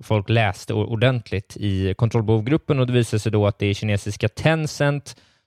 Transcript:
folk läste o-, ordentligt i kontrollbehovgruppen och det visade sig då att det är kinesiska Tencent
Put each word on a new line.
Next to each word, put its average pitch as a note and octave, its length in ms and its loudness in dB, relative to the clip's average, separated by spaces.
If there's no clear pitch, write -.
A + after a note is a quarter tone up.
folk G#2+ 280 0
läste A2 440 0
o-, G#2+ 120 0
ordentligt A2+ 760 -2
i F#2+ 340 0
kontrollbehovgruppen A2+ 840 0
och B2+ 80 2
det B2 60 -2
visade A#2 260 2
sig G#2+ 120 -2
då G#2 160 4
att G2+ 120 -2
det G2+ 80 0
är G2+ 60 0
kinesiska G#2 560 -2
Tencent D3+ 840 0